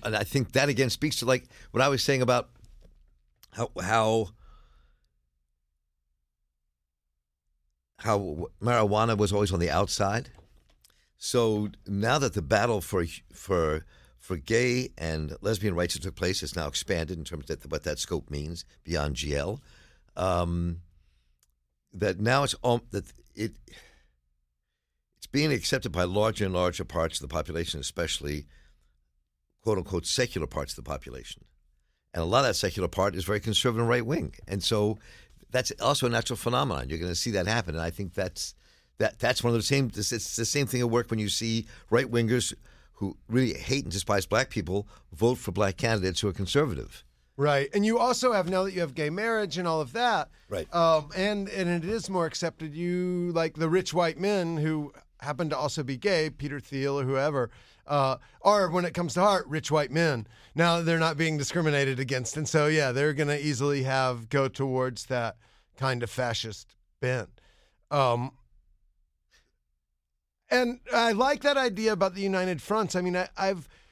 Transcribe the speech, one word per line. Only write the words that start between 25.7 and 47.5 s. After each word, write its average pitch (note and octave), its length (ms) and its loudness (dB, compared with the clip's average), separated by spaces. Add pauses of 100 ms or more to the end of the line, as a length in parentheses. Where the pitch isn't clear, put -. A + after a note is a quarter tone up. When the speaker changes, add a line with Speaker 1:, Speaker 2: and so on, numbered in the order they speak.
Speaker 1:
by F2 140 2
larger G#2 400 0
and F#2 80 0
larger F2+ 320 0
parts E2 360 -2
of C#2+ 60 -10
the C#2 60 -10
population, D#2+ 460 -4
especially D2 680 -4 (1120)
quote A2 160 0
unquote F2 300 -4
secular F#2 400 -2
parts C#2+ 240 -6
of - 60 -12
the C2+ 120 -12
population. B1+ 540 -12 (720)
And E2+ 100 -2
a - 20 0
lot G#2 140 4
of C#3 60 4
that A#2 100 2
secular F2+ 320 -2
part F#2+ 260 0
is F2 120 -6
very G#2 140 0
conservative A2+ 420 0
and A#2 80 2
right A#2+ 160 2
wing. C3+ 280 -4 (140)
And F#2+ 160 -6
so G#2 340 0 (520)
that's B2+ 220 -2 (100)
also C3 260 2
a - 20 2
natural A#2 280 -2
phenomenon. A#2+ 500 -2
You're D2+ 100 -4
gonna F2 160 -4
see A#2+ 180 -4
that F#2 140 0
happen. G#2 300 0
And E2 80 -4
I E2+ 60 -2
think F2+ 240 -8
that's, - 420 -6 (440)
that, - 200 -2
that's B2 240 0
one A#2+ 80 4
of A#2 80 2
the G#2 40 -2
same, C#3 300 0
it's, G#2 200 -4
it's - 240 -6
the A#2 80 -2
same C#3+ 220 0
thing B2 120 -2
at A#2+ 100 2
work A#2 200 2
when A2+ 100 -2
you G#2 80 -2
see A2+ 380 -2 (240)
right B2 200 4
wingers A#2 440 2 (400)
who - 240 -6 (100)
really A#2+ 260 2
hate - 300 -2
and E2+ 80 -6
despise G2 340 0
black A#2+ 240 2
people G2 380 -2 (240)
vote A#2 240 2
for G#2+ 160 -8
black G2 240 0
candidates F#2+ 460 0
who G#2 80 0
are F2+ 40 -2
conservative. G2 680 -2 (340)
Speaker 2:
Right. C#3 360 2